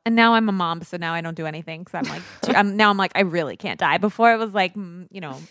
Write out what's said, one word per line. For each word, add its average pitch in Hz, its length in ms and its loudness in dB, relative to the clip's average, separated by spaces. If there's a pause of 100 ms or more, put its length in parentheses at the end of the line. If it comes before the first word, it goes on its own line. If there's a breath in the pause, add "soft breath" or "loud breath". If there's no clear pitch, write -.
and 233 80 2
now 233 180 6
I'm 226 160 2
a - 20 0
mom, 170 300 -2
so 170 160 -10
now 170 160 -6
I 165 80 -4
don't 165 160 -8
do 165 80 -6
anything 160 400 -10
'cause - 80 -14
I'm 180 160 -6
like, 160 140 -10 (180)
too, - 140 -2
I'm, 202 220 4
now 214 120 6
I'm 202 80 2
like, 190 180 0
"I 190 60 2
really 165 360 -2
can't 151 220 -6
die." 165 200 2
Before 226 340 4
it 226 40 2
was 220 180 -4
like, 185 180 0
mm, 180 380 -12
you 190 100 -14
know, 139 160 -10 (140)